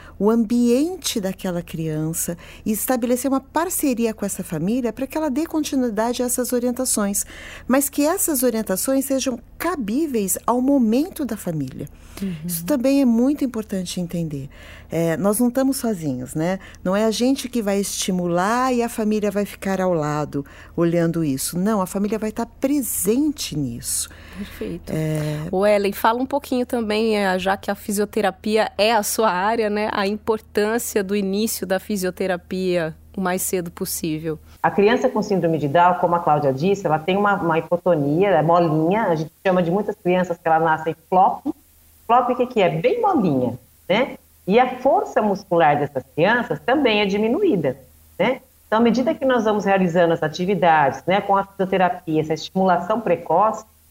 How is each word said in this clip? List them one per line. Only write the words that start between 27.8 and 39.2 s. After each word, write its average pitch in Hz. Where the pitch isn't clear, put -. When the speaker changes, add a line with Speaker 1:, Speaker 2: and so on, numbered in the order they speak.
Speaker 2:
é 214
a 208
sua 220
área, 208
né, 208
a 196
importância 214
do 196
início 202
da 190
fisioterapia 180
o 190
mais 185
cedo 175
possível. 160
Speaker 3:
A 165
criança 226
com 220
síndrome 165
de 147
Down, 175
como 175
a 170
Cláudia 147
disse, 185
ela 156
tem 185
uma, 202
uma 165
hipotonia, 165
é 160
molinha, 170
a 175
gente 156